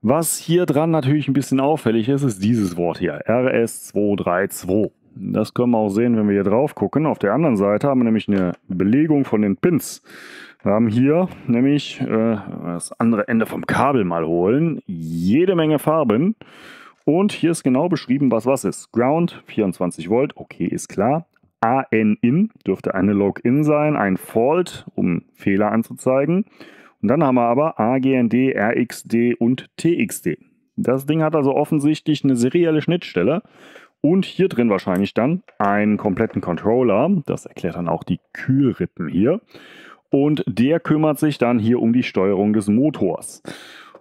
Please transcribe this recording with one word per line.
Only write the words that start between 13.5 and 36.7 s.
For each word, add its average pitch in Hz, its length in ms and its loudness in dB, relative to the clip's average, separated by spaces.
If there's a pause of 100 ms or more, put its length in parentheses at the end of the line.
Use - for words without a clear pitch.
Kabel 127 360 0
mal 85 220 -2
holen, 107 600 0
jede 90 720 0
Menge 156 240 2
Farben. 156 560 0 (680)
Und 190 260 2
hier 165 200 0
ist 160 120 -4
genau 143 260 2
beschrieben, 139 420 0
was 117 160 0
was 131 180 0
ist. - 260 -6
Ground, 147 540 0
vierundzwanzig 185 640 -2
Volt, 123 260 0
okay, - 300 -8
ist - 240 -6
klar. 135 380 -2 (340)
A 127 300 0
N 110 300 2
In 165 280 2 (160)
dürfte - 300 -2
Analog 98 500 0
In 135 180 2
sein, 151 320 2
ein 98 220 0
Fault, 151 760 -2
um 90 280 -2 (120)
Fehler 104 380 0
anzuzeigen. 131 760 -2 (560)
Und 101 60 -4
dann 131 160 2
haben 131 120 2
wir 120 100 2
aber 139 340 0
A 120 200 2
G 131 160 2
N 123 120 2
D, 123 240 2
R 104 260 0
X - 260 -4
D 117 320 0
und 123 320 -2 (100)
T 165 240 2
X - 220 -4
D. 78 160 -4 (360)
Das 131 300 -2
Ding 156 160 0
hat 156 140 0
also 139 200 2
offensichtlich 151 680 0
eine 135 120 4
serielle 156 460 2
Schnittstelle - 600 -2 (580)
und 180 240 2
hier 185 240 0
drin 117 220 2
wahrscheinlich 95 420 0
dann 147 300 0 (160)
einen 104 380 2
kompletten 104 440 -2
Controller. 113 680 0 (160)